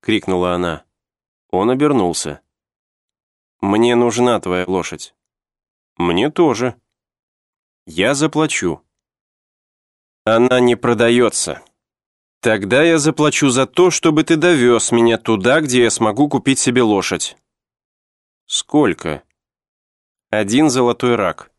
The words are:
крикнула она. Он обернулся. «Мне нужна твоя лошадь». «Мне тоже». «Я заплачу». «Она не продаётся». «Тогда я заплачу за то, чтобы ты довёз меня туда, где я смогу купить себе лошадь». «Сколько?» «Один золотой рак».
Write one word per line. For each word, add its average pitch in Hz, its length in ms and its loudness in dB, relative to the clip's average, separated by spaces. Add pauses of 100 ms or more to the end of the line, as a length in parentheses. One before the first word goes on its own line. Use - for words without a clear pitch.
крикнула 92 540 -2
она. 87 300 -4 (640)
Он 98 200 0
обернулся. 120 720 -2 (1200)
«Мне 110 340 2
нужна 120 440 0
твоя 90 260 -4
лошадь». 90 480 -6 (840)
«Мне 90 340 0
тоже». 127 480 0 (1080)
«Я 107 280 -2
заплачу». 147 680 -4 (1400)
«Она 123 360 2
не 123 160 2
продаётся». 117 840 0 (800)
«Тогда 110 420 0
я 165 160 2
заплачу 147 500 0
за 127 180 0
то, 180 240 2
чтобы 156 320 0
ты 160 140 2
довёз 135 560 2
меня 117 240 4
туда, 113 440 0
где 127 220 0
я 113 80 4
смогу 113 380 0
купить 135 300 -2
себе 123 240 0
лошадь». 101 540 -2 (1080)
«Сколько?» 90 760 -2 (1080)
«Один 107 380 0
золотой 120 480 0
рак». 92 420 -4